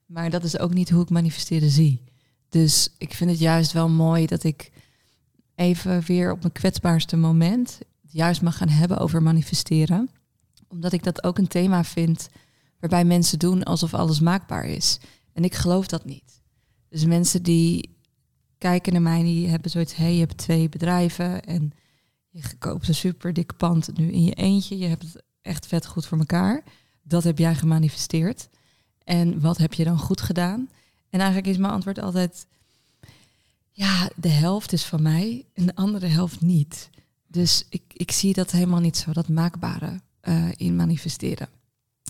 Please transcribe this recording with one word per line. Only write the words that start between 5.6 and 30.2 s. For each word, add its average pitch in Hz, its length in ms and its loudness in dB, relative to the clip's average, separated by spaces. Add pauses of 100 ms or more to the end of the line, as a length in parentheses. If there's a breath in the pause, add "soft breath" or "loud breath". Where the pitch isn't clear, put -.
weer 180 260 0
op 180 80 -6
mijn 170 140 -2
kwetsbaarste 170 640 0
moment 165 600 2 (240)
het - 100 -20
juist 170 300 0
mag 170 160 0
gaan 165 120 0
hebben 160 280 4
over 165 260 0
manifesteren. 160 840 2 (580)
Omdat 170 260 -6
ik 170 100 -2
dat - 200 -4
ook 180 140 -2
een 190 100 2
thema 180 360 2
vind 165 460 -2 (500 soft breath)
waarbij 175 260 2
mensen 170 340 2
doen 180 240 2
alsof 165 300 -2
alles 160 260 2
maakbaar 170 460 0
is. - 320 -2 (360 soft breath)
En 165 100 -2
ik 180 120 0
geloof 190 320 0
dat - 180 -8
niet. - 360 -20 (480)
Dus 156 160 0
mensen 170 380 2
die 170 520 2 (640)
kijken 180 360 0
naar 170 80 4
mij, 165 220 2
die 170 240 0
hebben 165 240 -2
zoiets, 170 240 -4
"Hey, 165 180 0
je 175 60 2
hebt 165 180 0
twee 160 320 0
bedrijven 175 760 -2
en 151 280 -2 (580)
je 170 120 -20 (180)
koopt - 280 -8
een 160 80 2
super 175 380 -4
dik 170 240 -4
pand 165 400 0
nu 160 140 2
in 165 120 2
je 175 100 2
eentje. 196 440 0
Je 185 100 -4
hebt 165 160 -4
het 165 200 -18 (180)
echt 165 260 -10
vet 165 180 -2
goed - 200 -8
voor 160 120 -4
elkaar. 185 460 0 (400 soft breath)
Dat 165 200 0
heb 165 140 0
jij 165 180 2
gemanifesteerd. 160 960 0 (540)
En 175 380 0
wat 165 160 0
heb 160 160 0
je 165 100 -2
dan 165 160 0
goed - 220 -4